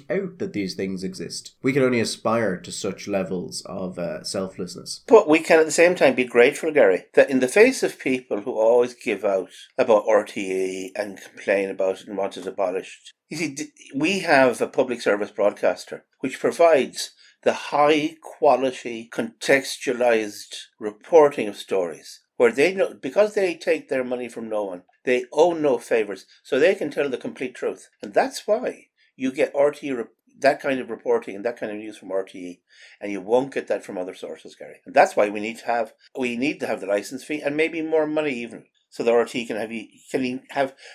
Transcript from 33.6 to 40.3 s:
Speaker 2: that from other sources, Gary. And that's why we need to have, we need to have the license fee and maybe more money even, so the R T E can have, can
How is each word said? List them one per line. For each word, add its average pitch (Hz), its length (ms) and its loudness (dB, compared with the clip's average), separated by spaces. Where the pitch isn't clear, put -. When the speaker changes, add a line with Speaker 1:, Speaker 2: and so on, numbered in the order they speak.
Speaker 2:
that 101 180 -4
from 104 120 -12
other 92 160 -8
sources, - 420 -16
Gary. 71 300 -20
And - 80 -14
that's 170 220 6
why 104 140 2
we 104 100 -6
need 113 200 -6
to - 60 -20
have, 117 280 -2
we 120 180 -4
need 151 240 -4
to 120 80 -4
have 107 140 -4
the 92 60 -8
license 104 360 -4
fee 151 180 -8
and 143 140 -4
maybe 160 260 -2
more 160 240 0
money 151 280 -4
even, 117 320 -12
so - 140 -8
the 117 100 4
R 117 120 4
T 120 160 -6
E 117 40 -10
can 117 100 -6
have, 110 160 -6
can 127 380 -4